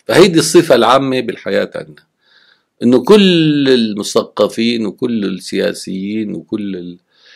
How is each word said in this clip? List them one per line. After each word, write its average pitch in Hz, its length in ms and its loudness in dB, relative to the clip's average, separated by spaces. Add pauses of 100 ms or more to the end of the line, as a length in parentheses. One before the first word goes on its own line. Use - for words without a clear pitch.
فهيدي 160 320 4
الصفة 156 360 4
العامة 127 440 2
بالحياة 101 560 -4
عندنا، 78 300 -16 (800)
إنه 123 200 4
كل 165 680 4
المثقفين 113 1160 -2
وكل 113 400 -6
السياسيين 95 1080 -6
وكل 101 400 -10
ال-، 87 220 -14 (380)